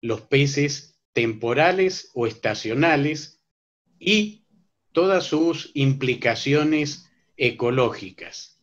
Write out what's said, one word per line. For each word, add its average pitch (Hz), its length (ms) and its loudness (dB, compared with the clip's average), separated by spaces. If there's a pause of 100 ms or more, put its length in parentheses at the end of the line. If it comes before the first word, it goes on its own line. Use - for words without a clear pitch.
los 123 200 -4
peces 143 760 0 (140)
temporales 139 1000 0
o 120 140 -2
estacionales 139 1160 -2 (560)
y 208 460 0 (460)
todas 185 340 2
sus 160 480 -2
implicaciones 139 1400 0 (280)
ecológicas. 120 1300 -4